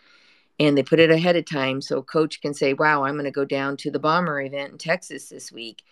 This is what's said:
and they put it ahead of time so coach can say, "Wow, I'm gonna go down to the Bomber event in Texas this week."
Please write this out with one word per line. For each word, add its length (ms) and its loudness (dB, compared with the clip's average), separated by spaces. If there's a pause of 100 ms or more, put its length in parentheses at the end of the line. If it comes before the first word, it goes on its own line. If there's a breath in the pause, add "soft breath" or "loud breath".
(580 soft breath)
and 200 4
they 40 4
put 180 4
it 100 8
ahead 260 4
of 80 0
time 380 -2
so 180 -4
coach 400 -2
can 140 -6
say, 180 2
"Wow, 320 2
I'm 120 -2
gonna 140 -4
go 140 -2
down 340 -4
to 120 -6
the 80 -4
Bomber 420 0
event 320 -8
in 60 -20
Texas 500 -6
this 240 -18
week." 380 -16